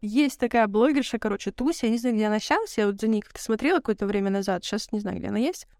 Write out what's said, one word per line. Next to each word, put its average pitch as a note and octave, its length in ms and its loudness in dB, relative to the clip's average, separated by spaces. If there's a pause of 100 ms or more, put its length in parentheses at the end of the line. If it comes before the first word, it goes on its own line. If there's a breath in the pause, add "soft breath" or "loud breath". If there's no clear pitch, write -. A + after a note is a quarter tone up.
есть B3+ 380 2
такая A#3 300 4
блогерша, A#3+ 500 2
короче, G3+ 320 -4
Туся, B3+ 360 0
я A3 60 2
не A#3+ 60 2
знаю, A#3+ 160 0
где G#3+ 120 2
она G#3+ 120 2
щас, F#4+ 400 -2
я G#3 80 4
вот G3+ 140 0
за A3 80 0
ней A3 120 2
как-то - 220 -12
смотрела C4+ 360 2
какое-то G#3 280 -2
время G3 240 0
назад, F#3+ 340 -2
щас - 280 -6
не G#3+ 80 -2
знаю, F#3+ 180 -6
где F#3 100 -8
она G3+ 120 -2
есть. D4+ 260 -4 (140)